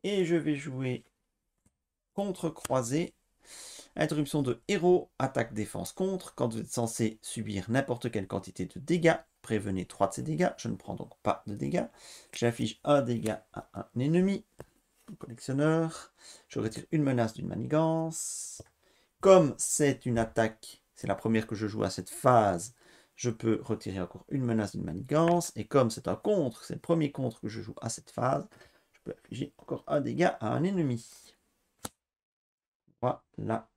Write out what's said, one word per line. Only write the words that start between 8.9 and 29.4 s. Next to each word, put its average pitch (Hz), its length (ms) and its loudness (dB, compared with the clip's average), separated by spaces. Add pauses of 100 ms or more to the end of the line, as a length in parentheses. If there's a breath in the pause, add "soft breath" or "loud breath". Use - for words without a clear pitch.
prévenez 101 440 -2
trois - 220 0
de - 60 -8
ces 127 80 -6
dégâts. 156 340 0
Je - 120 -8
ne - 80 -4
prends - 180 -10
donc - 280 -12
pas - 240 -2
de 104 80 -8
dégâts. 139 320 -2 (460 loud breath)
J'inflige 117 520 -2
un 143 180 6
dégât 113 500 -2
à - 220 -12
un 98 140 -10 (100)
ennemi. 180 460 2 (760)
Collectionneur. 156 960 -2 (360 loud breath)
Je 120 120 -6
retire 110 320 -4
une 156 100 4
menace 120 320 2
d'une - 140 -8
manigance. 160 1120 -2 (580 soft breath)
Comme 185 360 10
c'est - 480 2
une 120 140 2
attaque, - 640 -2 (140)
c'est - 100 -8
la 98 80 0
première 110 320 2
que - 80 -6
je 107 140 -2
joue 104 160 -2
à 95 60 0
cette - 200 -8
phase, 107 640 4 (400 soft breath)
je - 160 -2
peux 113 320 0
retirer 98 380 -4
encore - 280 -8
une 139 140 -2
menace 113 300 0
d'une 92 100 -6
manigance. 151 720 0
Et 104 100 -8
comme 127 260 4
c'est - 180 -6
un - 80 0
contre, 185 480 0
c'est - 100 -8
le - 60 -8
premier 160 320 0
contre 123 280 -6
que - 80 -8
je 110 120 -8
joue 110 200 -10
à 120 80 -8
cette - 220 -10
phase, 135 380 -2 (420 soft breath)
je - 140 -20
peux - 120 -10
infliger - 420 -10